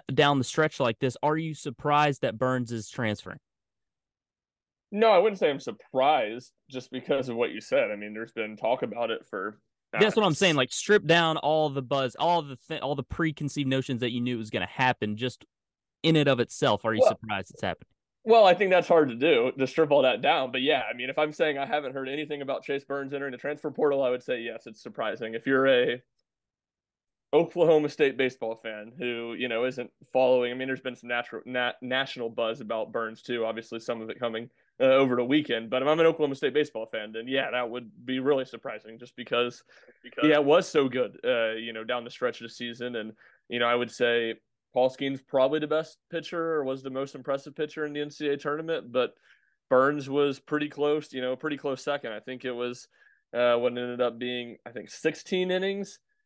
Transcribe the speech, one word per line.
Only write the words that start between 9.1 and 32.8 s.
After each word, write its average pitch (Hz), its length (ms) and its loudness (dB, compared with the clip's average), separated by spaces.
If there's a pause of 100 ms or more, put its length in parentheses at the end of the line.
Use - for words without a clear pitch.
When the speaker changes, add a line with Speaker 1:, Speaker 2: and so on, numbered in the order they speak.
Speaker 2:
it - 140 -6
for 104 340 -8 (360)
Speaker 1:
That's 208 200 4
what 214 100 2
I'm - 20 4
Speaker 2:
months. 156 140 2
Speaker 1:
saying. 175 160 4
Like, 131 140 2
strip - 360 2
down 165 320 4
all 151 320 2
the 139 100 -4
buzz, 131 380 -2
all 170 240 2
the 139 160 -14 (100)
th-, 160 140 -8
all 139 140 -2
the 139 60 -6
preconceived 147 640 -4
notions 131 340 0
that 123 100 0
you 120 100 -4
knew 123 160 -2
was 110 140 -8
gonna 92 160 -2
happen. 120 500 0
Just 120 300 -8 (560)
in 160 140 4
and 143 120 4
of 131 100 4
itself, 120 460 0
are 113 80 2
you 107 80 2
Speaker 2:
Well, - 120 8
Speaker 1:
surprised 101 400 -6
it's - 100 -10
happening? 175 260 -4 (360)
Speaker 2:
well, 226 200 8
I 180 80 10
think 185 180 4
that's 180 180 4
hard 160 200 6
to 117 60 -6
do, 127 440 4
to 135 80 2
strip 151 240 2
all 143 120 6
that 120 180 2
down. 143 320 2
But 131 80 -2
yeah, 135 220 2
I 110 120 -6
mean, 123 140 -6
if 135 80 -4
I'm 151 160 0
saying 151 240 0
I 139 80 -4
haven't 135 300 -4
heard 131 160 -6
anything 143 320 -6
about 135 200 -6
Chase 139 220 -4
Burns 139 300 -6
entering 139 180 -6
the 117 60 -12
transfer 147 320 -6
portal, 143 320 2
I 127 80 2
would 127 120 -2
say, 123 180 -4
yes, 117 260 -10
it's 113 160 -20
surprising. 110 500 -6
If 113 140 -6
you're 135 200 4
a 123 360 4 (1300)
Oklahoma 160 560 4
State 139 300 0
baseball 120 380 -2
fan 110 420 -12
who, 117 340 -6
you 120 160 -6
know, 117 160 0
isn't 123 260 -4 (220)
following, 127 400 4
I 123 40 -8
mean, 131 120 -6
there's 131 140 -6
been 123 140 -8
some 120 120 -18
natural, 120 380 -6
na-, 123 340 -2
national 127 480 -4
buzz 113 320 -4
about 110 320 -6